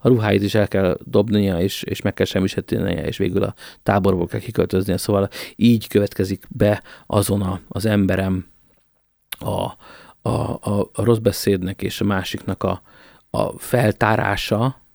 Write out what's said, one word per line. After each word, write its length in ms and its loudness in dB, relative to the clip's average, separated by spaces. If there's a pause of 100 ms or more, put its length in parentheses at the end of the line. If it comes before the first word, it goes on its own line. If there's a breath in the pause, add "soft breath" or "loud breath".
a 80 2
ruháit 340 4
is 120 -2
el 140 2
kell 360 0
dobnia, 560 2
és, 220 -2
és 200 -8
meg 120 -2
kell 120 2
semmisítenie, 760 -2
és 120 -6
végül 260 0
a 120 -4 (280 loud breath)
táborból 440 2
kell 140 -6
kiköltöznie. 560 0
Szóval 320 0 (280 loud breath)
így 320 4
következik 600 0
be 340 0 (240 loud breath)
azon 360 0
a, 260 -4
az 180 -6
emberem 600 0 (920)
a, 320 -4 (580 loud breath)
a, 320 -2
a, 320 -2
a 120 -4
rossz 140 4
beszédnek 640 0
és 180 -6
a 40 0
másiknak 580 -4
a, 200 -2 (520 loud breath)
a 240 -2
feltárása 1200 0 (140)